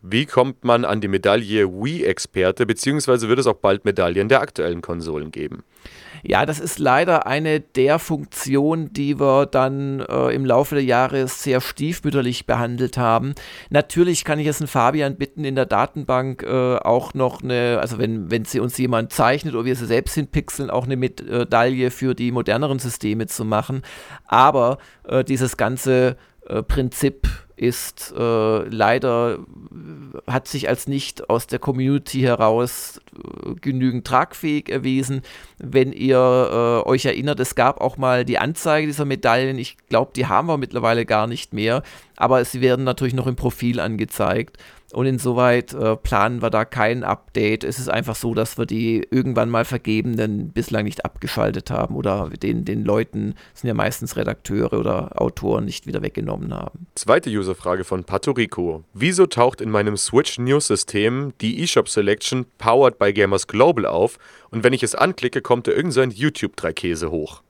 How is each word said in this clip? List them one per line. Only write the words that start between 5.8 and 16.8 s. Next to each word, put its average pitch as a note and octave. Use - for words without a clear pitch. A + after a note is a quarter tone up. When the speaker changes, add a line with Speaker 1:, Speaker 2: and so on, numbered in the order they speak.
Speaker 2:
Ja, A2
das D3+
ist D3
leider D3+
eine D#3
der C#3
Funktionen, D3
die C#3+
wir C#3
dann, C3+
äh, B2+
im C3+
Laufe C3
der C#3
Jahre B2+
sehr B2+
stiefmütterlich C#3
behandelt A#2+
haben. A#2+
Natürlich E3+
kann D3+
ich D3+
jetzt D3+
einen D3
Fabian C3+
bitten, C#3
in C3+
der C3
Datenbank, C3
äh, B2+
auch -